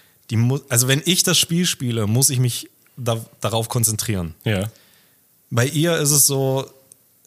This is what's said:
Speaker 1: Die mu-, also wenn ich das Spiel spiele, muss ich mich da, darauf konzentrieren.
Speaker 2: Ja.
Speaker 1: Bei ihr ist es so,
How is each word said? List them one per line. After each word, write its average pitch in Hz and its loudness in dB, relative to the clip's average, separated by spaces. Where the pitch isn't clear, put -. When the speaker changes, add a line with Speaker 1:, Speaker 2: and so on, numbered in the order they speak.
Speaker 1:
Die 110 -2
mu-, 123 2
also 123 2
wenn 135 2
ich 180 2
das 175 2
Spiel 170 0
spiele, 117 -2
muss 127 2
ich 127 -2
mich 123 -2
da, 117 -4
darauf 113 -2
konzentrieren. 104 -2
Speaker 2:
Ja. 107 -2
Speaker 1:
Bei 120 2
ihr 165 0
ist 143 0
es 139 4
so, 135 -2